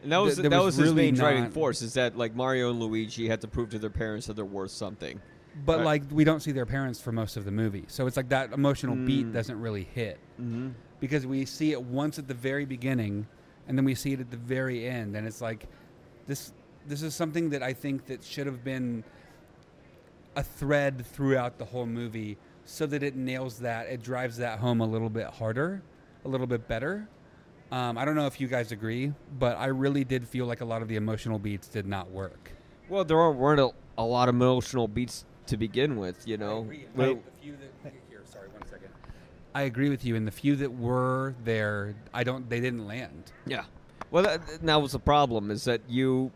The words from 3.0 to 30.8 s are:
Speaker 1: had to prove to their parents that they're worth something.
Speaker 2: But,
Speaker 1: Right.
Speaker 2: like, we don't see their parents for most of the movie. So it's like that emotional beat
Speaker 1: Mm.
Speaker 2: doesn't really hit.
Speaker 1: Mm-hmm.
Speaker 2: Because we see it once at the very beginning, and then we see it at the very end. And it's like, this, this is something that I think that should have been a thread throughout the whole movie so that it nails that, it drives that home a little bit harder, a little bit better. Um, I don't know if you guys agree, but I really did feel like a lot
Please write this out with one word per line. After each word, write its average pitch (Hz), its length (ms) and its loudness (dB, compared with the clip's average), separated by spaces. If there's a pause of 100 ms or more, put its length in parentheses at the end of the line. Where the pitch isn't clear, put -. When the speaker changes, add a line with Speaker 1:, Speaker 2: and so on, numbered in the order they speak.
Speaker 1:
had 110 120 2
to 110 60 -10
prove 117 220 -4
to 107 100 -6
their 107 100 -4
parents 110 380 -4
that 107 80 -8
they're 107 80 -4
worth 98 280 -6
something. 95 500 -8 (440)
Speaker 2:
But, 165 120 4
Speaker 1:
Right. 151 80 2
Speaker 2:
like, 151 260 2
we 151 120 4
don't 156 180 6
see 156 100 -4
their 131 140 -2
parents 131 340 -4
for 123 140 -6
most 110 240 -2
of 101 80 -8
the 101 60 -4
movie. 104 360 0
So - 200 -2
it's 127 100 -2
like 127 120 -2
that 135 220 2
emotional 139 440 2
beat 127 320 2
Speaker 1:
Mm. 110 60 -6
Speaker 2:
doesn't 113 280 -4
really 104 220 -4 (100)
hit. 110 260 -6 (220)
Speaker 1:
Mm-hmm. 123 280 -6 (300)
Speaker 2:
Because 135 280 -2
we 135 180 -2
see 156 260 -2
it 131 100 -4
once 135 380 -2
at 135 80 -12
the 135 60 -6
very 135 320 -2
beginning, 120 640 -2 (400)
and 131 100 0
then 135 80 4
we 135 100 4
see 139 180 -4
it 131 60 -4
at 123 120 -10
the 120 60 -12
very 123 500 -4
end. 113 280 -6
And 107 120 -6
it's 107 140 -10
like, 113 260 -8 (600)
this, - 240 -8 (360)
this 143 140 -6
is 156 140 -4
something 165 360 0
that 139 120 -2
I 131 100 -2
think 135 340 -6
that - 160 -10
should 139 240 -6
have 127 160 -8
been 127 400 -4 (1300)
a 143 80 -2
thread 139 640 0
throughout 131 540 0
the 117 60 -10
whole 120 200 -6
movie 113 520 -6 (280)
so - 220 -4
that 143 160 -2
it 139 120 -4
nails 127 440 -4
that, 117 280 -4
it 127 140 -8
drives 123 360 -4
that 117 220 -2
home 120 220 2
a 113 40 4
little 113 240 0
bit 110 180 -4
harder, 139 540 -2 (440)
a - 20 -6
little 127 200 -2
bit 120 200 -2
better. 170 400 -4 (640)
Um, 123 260 -2
I 127 80 0
don't 151 100 2
know 147 120 2
if - 120 -6
you 139 80 -2
guys 120 240 0
agree, 117 420 -2 (260)
but 120 180 2
I 117 100 -2
really 135 360 2
did 123 240 -2
feel 123 180 -4
like 117 160 -4
a 123 40 -6
lot 113 160 -2